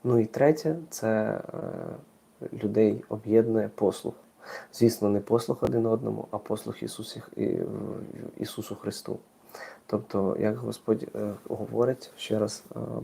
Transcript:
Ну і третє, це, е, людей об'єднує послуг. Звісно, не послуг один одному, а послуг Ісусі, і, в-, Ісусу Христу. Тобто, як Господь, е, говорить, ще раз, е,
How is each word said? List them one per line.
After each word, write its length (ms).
Ну 140
і 80
третє, 500
це, 180
е, 320
людей 440
об'єднує 640
послуг. 400
Звісно, 360
не 120
послуг 400
один 260
одному, 440
а 80
послуг 420
Ісусі, 420
і, 100
в-, 540
Ісусу 400
Христу. 420
Тобто, 540
як 160
Господь, 580
е, 180
говорить, 680
ще 220
раз, 260
е, 20